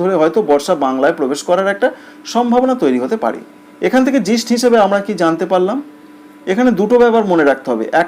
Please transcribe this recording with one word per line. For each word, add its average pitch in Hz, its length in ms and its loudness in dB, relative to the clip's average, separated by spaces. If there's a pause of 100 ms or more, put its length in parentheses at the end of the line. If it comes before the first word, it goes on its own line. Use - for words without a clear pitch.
ধরে 185 200 0
হয়তো 165 180 0 (120)
বর্ষা 147 220 2 (120)
বাংলায় 131 340 0
প্রবেশ 143 300 -2
করার 185 240 0
একটা 202 140 0 (460)
সম্ভাবনা 247 400 0 (100)
তৈরি 127 200 2
হতে 214 200 -4
পারে। 113 160 -4 (480)
এখান 247 180 2
থেকে 269 220 0
জিস্ট 226 280 -2
হিসেবে 233 300 2
আমরা 196 220 0
কি 214 60 -6 (100)
জানতে 165 280 -2
পারলাম? 185 260 0 (720)
এখানে 247 180 0 (100)
দুটো 214 220 2
ব্যাপার 226 300 2
মনে 165 180 2
রাখতে - 220 -2
হবে। 110 140 -4 (160)
এক 170 60 -4